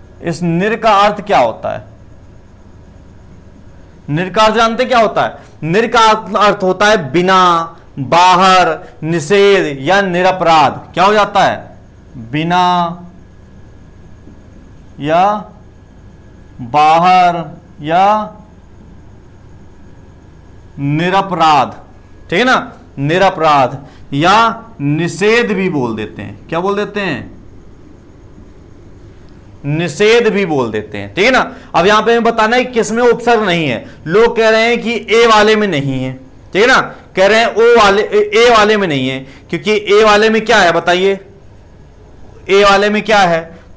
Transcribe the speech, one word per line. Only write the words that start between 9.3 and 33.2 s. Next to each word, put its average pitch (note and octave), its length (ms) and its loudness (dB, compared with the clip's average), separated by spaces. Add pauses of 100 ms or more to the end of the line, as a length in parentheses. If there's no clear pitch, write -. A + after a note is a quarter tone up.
या F3+ 220 0
निरपराध। E3+ 760 0 (120)
क्या F3 120 2
हो G#3 80 4
जाता G3+ 300 2
है? A2+ 140 0 (720)
बिना E3+ 320 -2 (2500)
या D#3+ 220 0 (1400)
बाहर E3 760 2 (460)
या E3 240 0 (2750)
निरपराध, D#3+ 960 0 (540)
ठीक E3+ 100 -2
है A#3+ 60 0
ना, B3+ 100 2 (440)
निरपराध D3+ 800 0 (360)
या E3+ 220 2 (460)
निषेध F#3 720 -2
भी F#3+ 180 -2
बोल B2 260 -4
देते G#2+ 260 -10
हैं। G#2 280 -16
क्या E3 100 -4
बोल G3 160 -2
देते G3+ 240 -6
हैं? E3 200 -6 (2500)
निषेध G#3 600 0
भी G3 180 -2
बोल C3 260 -2
देते G#2+ 260 -8
हैं, G2+ 180 -12
ठीक F#3 100 0
है B3+ 60 2
ना। A3 200 0 (240)
अब E3 100 2
यहां G#3+ 180 2
पे A3+ 80 0
हमें A#3 120 0
बताना A3+ 320 0
है B3+ 100 0
कि B3+ 80 -12
किस A3 180 -2
में A3+ 120 -2
उपसर्ग A#3 400 2